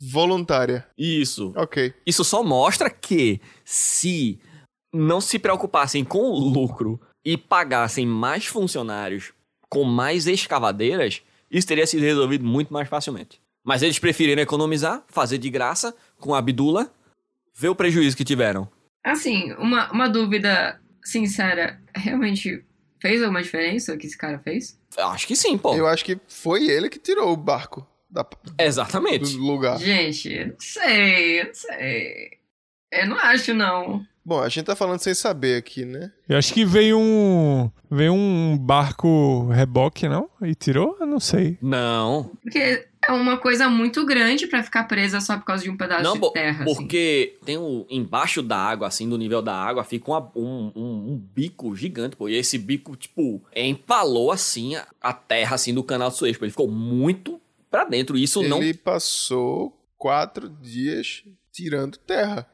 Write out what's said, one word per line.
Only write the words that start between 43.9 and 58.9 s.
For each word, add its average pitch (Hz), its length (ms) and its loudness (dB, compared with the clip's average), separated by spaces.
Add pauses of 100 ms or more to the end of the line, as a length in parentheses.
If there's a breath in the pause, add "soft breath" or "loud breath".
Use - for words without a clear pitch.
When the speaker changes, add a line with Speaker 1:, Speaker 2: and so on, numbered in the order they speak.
Speaker 3:
grande 277 440 2
pra 240 160 -2
ficar 226 220 -2
presa 202 360 0
só 202 160 -2
por - 80 -14
causa 190 180 -4
de 190 60 -6
um 190 80 -8
pedaço 180 260 -2
Speaker 2:
Não, 180 100 2
Speaker 3:
de 214 80 -2
Speaker 2:
po-, 175 100 2
Speaker 3:
terra, 151 320 -2
assim. 151 100 2
Speaker 2:
porque 147 720 0
tem 147 120 -6
o, 139 300 -6
embaixo 131 540 -2
da 113 160 -2
água, 101 300 -2
assim, 117 200 -6
do 120 100 -2
nível 113 260 -2
da 107 100 -4
água, 110 300 -4
fica 120 260 -8
uma, 151 260 -4
um, 120 400 -6
um, 113 360 -8
um 143 60 -4
bico 117 580 -8
gigante, 123 400 -8
pô. 104 120 -8
E 107 80 -2
esse 123 220 -2
bico, 135 380 -6
tipo, - 480 -6 (120)
empalou, 135 760 0
assim, 143 440 -4
a, - 120 -12 (140)
a 123 120 -4
terra, 113 400 0
assim, 123 180 -2
do 127 120 0
canal 127 260 -2
de 127 80 -6
Suez, 117 180 0
pô. 110 100 -6
Ele 104 60 -4
ficou 123 200 0
muito 127 680 -2 (300)
pra 262 140 0
dentro. 135 340 -2
Isso 131 240 2
Speaker 1:
Ele 143 80 0
Speaker 2:
não 147 120 2 (220)
Speaker 1:
passou 135 960 -2 (200)